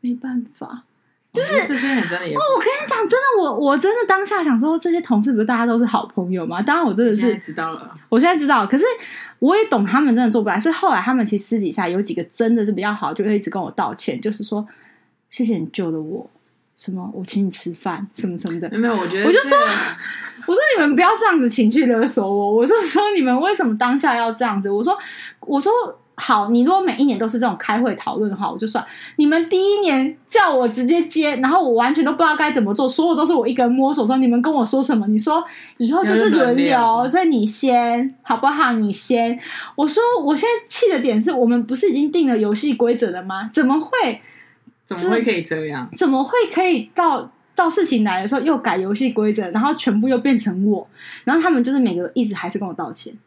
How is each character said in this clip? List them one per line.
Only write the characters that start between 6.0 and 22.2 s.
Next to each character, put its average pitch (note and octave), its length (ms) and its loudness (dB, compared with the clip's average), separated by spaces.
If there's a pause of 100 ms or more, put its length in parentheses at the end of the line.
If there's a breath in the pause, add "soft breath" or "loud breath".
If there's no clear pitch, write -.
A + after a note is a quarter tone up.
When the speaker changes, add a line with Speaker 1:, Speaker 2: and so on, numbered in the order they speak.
Speaker 1:
朋 F3+ 260 -6
友 F3+ 140 -4
吗？ D#3+ 160 -6
当 C#4+ 160 0
然 E4+ 80 0
我 G#3 80 0
真 G#3+ 100 2
的 A#3 80 4
是， G#3+ 40 2
Speaker 2:
你 G#3 60 0
现 A#3 100 2
在 G3 60 -2
知 D#3+ 160 -14
道 E3 200 -6
了。 - 180 -16 (160)
Speaker 1:
我 A3+ 120 4
现 E4 100 6
在 F4+ 80 2
知 D4 80 -2
道， B3 220 4
可 B3+ 100 2
是 E4+ 80 2 (540 loud breath)
我 E4 180 4
也 A4 80 4
懂 A3+ 180 0
他 G3+ 160 2
们 C4+ 160 4
真 B3 80 2
的 A#3 60 4
做 A3 140 2
不 G#3 60 -2
来。 F3+ 100 0
是 C4+ 100 0
后 E4 220 0
来 G3 100 0
他 B3 100 -2
们 B3 140 2
其 G#3 100 -2
实 G3 80 -2
私 A#3 140 -2
底 F#3+ 140 -2
下 F3+ 180 -4
有 F#3 100 -2
几 G3+ 140 -4
个 E3+ 120 -6
真 A3+ 300 0
的 A3 80 0
是 G#3 80 0
比 F#3 120 -2
较 G#3 100 -2
好， E3+ 180 -6
就 F#3+ 140 -4
会 G#3+ 100 2
一 G3+ 40 2
直 G3 100 -8
跟 F#3+ 100 -6
我 D#3+ 120 -8
道 - 240 -4
歉， - 260 -8
就 G#3+ 100 -4
是 G#3+ 120 -10
说 G#3 200 -6 (680 loud breath)
，“谢 - 120 -4
谢 A3 140 0
你 D#3+ 160 -6
救 F3+ 160 -4
了 D#3+ 100 -4
我。” F3 300 -10 (480)
什 - 140 -12
么 F#3 200 -10
，“我 F#3+ 140 -10
请 G3 220 -2
你 - 20 -2
吃 F3 240 -10
饭”， F3+ 400 -8
什 - 140 -8
么 F3 100 -6
什 E3 160 -8
么 E3+ 60 -6
的。 E3+ 100 -8
Speaker 2:
没 - 60 -8
有， G#3+ 60 -2
没 A#3+ 80 2
有， A3+ 80 0
我 F3+ 100 -4
觉 F#3 120 -4
得 G#3 60 0
Speaker 1:
我 D#4+ 60 4
就 A4 100 6
说， - 80 -4
Speaker 2:
这 C#5+ 80 4
个 D5 80 4 (800 loud breath)
Speaker 1:
我 E4+ 80 0
说 A4+ 80 2 (160)
，“你 F4 60 2
们 C#4+ 120 2
不 E4 60 4
要 F4+ 80 6 (100)
这 A4 60 0
样 F4+ 140 4
子 B3 100 2
情 A3 220 2
绪 C#4 160 4
勒 A#3 180 2
索 G#3 260 -2